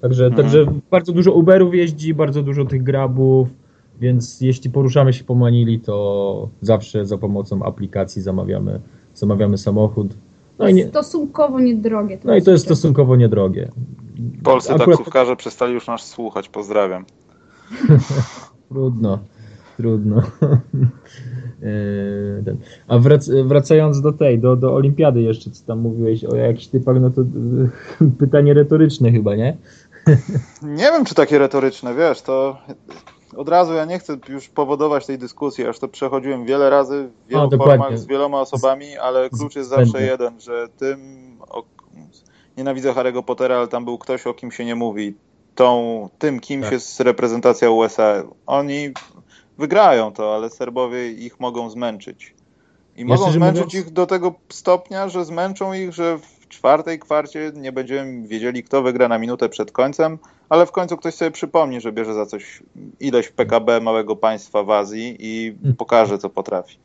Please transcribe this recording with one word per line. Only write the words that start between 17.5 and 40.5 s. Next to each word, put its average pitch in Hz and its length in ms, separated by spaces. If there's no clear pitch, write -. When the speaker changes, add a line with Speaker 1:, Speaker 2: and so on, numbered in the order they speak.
Speaker 1:
<laughs> - 800
Trudno, 117 500
trudno. 110 460
<laughs> - 80
E, 101 840
ten. 101 120
A 120 100
wrac-, 139 320
wracając 143 560
do 147 120
tej, 139 260
do, 127 180
do 127 180
olimpiady 139 480
jeszcze, 113 280
co - 160
tam 113 140
mówiłeś 113 440
o 117 120
jakichś 117 300
typach, 127 340
no 127 100
to, 131 120
e, - 20
<laughs> 120 80
pytanie 143 360
retoryczne 147 580
chyba, 104 240
nie? 127 200
<laughs> 151 560
Speaker 2:
Nie 151 220
wiem, 302 200
czy - 100
takie 147 240
retoryczne, 135 560
wiesz, 151 280
to 175 360
od 139 120
razu 165 260
ja 156 100
nie 175 140
chcę 160 180
już - 200
powodować 147 580
tej 135 120
dyskusji, 123 480
aż 117 120
to 135 100
przechodziłem 131 560
wiele 135 260
razy 139 380
w - 40
wielu 147 120
Speaker 1:
No, 143 60
dokładnie. 139 300
Speaker 2:
formach 131 200
z 113 80
wieloma 139 340
osobami, 135 560
ale 127 340
klucz 139 260
jest 135 120
Speaker 1:
Zbędne. 131 180
Speaker 2:
zawsze 131 200
jeden, 120 340
że 117 260